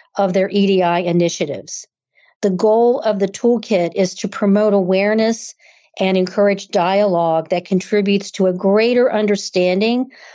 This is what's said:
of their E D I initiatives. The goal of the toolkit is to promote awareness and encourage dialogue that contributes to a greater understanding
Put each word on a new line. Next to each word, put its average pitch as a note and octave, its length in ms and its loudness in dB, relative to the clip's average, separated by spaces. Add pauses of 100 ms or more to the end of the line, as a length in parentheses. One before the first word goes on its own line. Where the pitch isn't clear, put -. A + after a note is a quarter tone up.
(160)
of F#3+ 180 0
their F#3+ 160 0
E G3+ 160 2
D F#3+ 160 2
I F3 160 2
initiatives. E3+ 880 -4 (560)
The G#3 80 0
goal A3+ 500 2
of G3+ 200 -2
the G3 80 0
toolkit G3+ 640 -2
is F#3 220 -2
to G#3 120 -6
promote G#3 460 0
awareness G#3 800 0 (440)
and F#3+ 200 0
encourage G3 500 0
dialogue E3+ 800 0
that F3+ 160 -2
contributes G3 680 -2
to F#3+ 160 0
a F3+ 40 0
greater A3 580 2
understanding G#3 1000 0 (240)